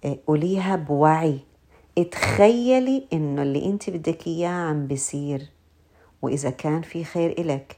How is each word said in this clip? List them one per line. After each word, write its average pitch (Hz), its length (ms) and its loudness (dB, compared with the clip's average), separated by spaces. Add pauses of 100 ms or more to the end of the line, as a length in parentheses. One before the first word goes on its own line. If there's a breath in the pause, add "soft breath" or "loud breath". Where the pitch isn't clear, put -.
إيه، 139 220 -4
قوليها 185 500 0
بوعي، 151 640 2 (580 soft breath)
اتخيلي 240 1120 4
إنه 147 300 0
اللي 139 240 0
إنت 202 240 -4
بدك 165 360 -4
إياه 170 420 -2
عم 151 180 -2
بيصير، 143 640 -6 (720 soft breath)
وإذا 135 280 -2
كان 156 320 -2
في 165 220 -8
خير 170 260 -2
إلك 151 480 -6